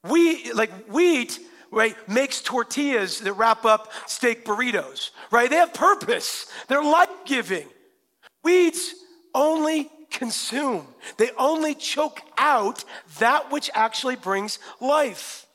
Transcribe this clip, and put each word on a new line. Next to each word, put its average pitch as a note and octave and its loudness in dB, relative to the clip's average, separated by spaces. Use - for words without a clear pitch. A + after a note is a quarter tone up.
We, C#4+ 2
like, A3 0
wheat, C#4 2
right, A3 2
makes C4 0
tortillas A#3 -2
that G3+ -4
wrap A3+ 2
up G#3+ 2
steak A#3 -2
burritos, G#3 -4
right? A#3+ 4
They D4 2
have E4+ 4
purpose. - 0
They're C#4 2
life-giving. C4+ 0
Weeds F4 4
only D4+ 0
consume. A#3 -4
They A#3 2
only D4+ 0
choke D4+ -4
out B3 0
that C4 2
which D4 -4
actually A3 -2
brings G3 -4
life. C4+ -2